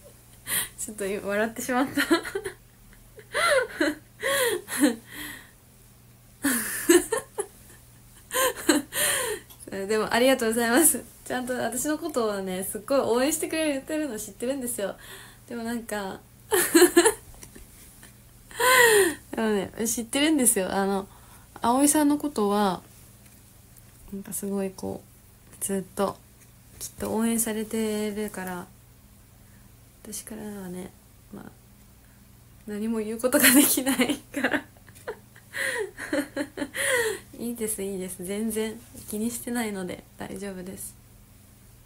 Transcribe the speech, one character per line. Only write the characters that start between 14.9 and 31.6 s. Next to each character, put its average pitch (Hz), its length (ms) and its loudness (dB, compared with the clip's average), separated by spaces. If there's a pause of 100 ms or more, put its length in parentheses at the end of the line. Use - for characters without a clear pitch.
で 240 80 -12
も 233 60 -8
な 226 140 -4
ん 226 80 -6
か、 202 360 -6 (300)
<laughs> - 2750 4
で - 100 -6
も 220 120 2
ね、 196 200 0 (160)
知 233 140 -2
っ 226 40 -4
て 277 160 0
る 311 100 4
ん 311 60 4
で 247 100 4
す - 100 4
よ。 185 160 -2
あ 196 140 2
の、 196 200 -2 (540)
葵 254 260 4
さ 302 160 4
ん 294 60 4
の 294 80 2
こ 294 140 -4
と 208 180 0
は、 202 320 2 (1300)
な 202 60 -10
ん 196 60 -10
か 196 100 -12
す 202 140 -6
ご 196 160 -2
い 190 80 -4
こ - 320 -8
う、 - 40 -20 (560)
ず 190 240 -2
っ - 80 -18
と、 196 220 -2 (640)
き - 80 -10
っ - 100 -10
と 202 180 -4
応 226 120 0
援 226 120 0
さ 220 140 -2
れ 220 100 -4
て 214 460 -2
る 208 220 -6
か 185 120 -10
ら、 180 220 -8 (1400)
私 - 220 -14
か 220 100 -14
ら 214 100 -12
は 202 220 -10
ね、 180 240 -10 (400)
ま 208 100 -16
あ、 - 100 -18 (1120)